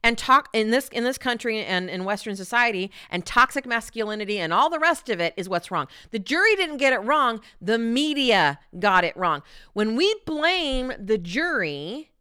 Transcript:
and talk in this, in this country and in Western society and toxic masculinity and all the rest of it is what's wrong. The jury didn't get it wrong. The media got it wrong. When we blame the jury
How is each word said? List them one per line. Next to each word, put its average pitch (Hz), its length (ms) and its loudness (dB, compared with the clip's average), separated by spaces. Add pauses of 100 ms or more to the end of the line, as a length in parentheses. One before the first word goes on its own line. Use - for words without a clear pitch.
and 233 140 2
talk 269 340 4
in 220 200 0
this, 269 180 0
in 240 140 -4
this 254 160 -2
country 226 440 -4
and 185 260 -2
in 185 140 -6
Western 202 320 -4
society 196 560 -2 (180)
and 175 160 -6
toxic 262 420 2
masculinity 214 720 -4
and 160 120 -2
all 240 180 4
the 330 100 -2
rest 320 300 0
of 180 120 -2
it 165 160 0
is 190 100 -6
what's 175 220 -4
wrong. 156 180 -4 (220)
The 226 100 -4
jury 370 360 2
didn't 320 220 -4
get 269 140 4
it 247 60 2
wrong. 233 420 2 (220)
The 220 160 0
media 233 840 2 (200)
got 185 240 4
it 170 120 -2
wrong. 160 280 0 (300)
When 214 220 0
we 381 180 2 (120)
blame 302 760 0
the 202 200 0
jury 185 1000 -4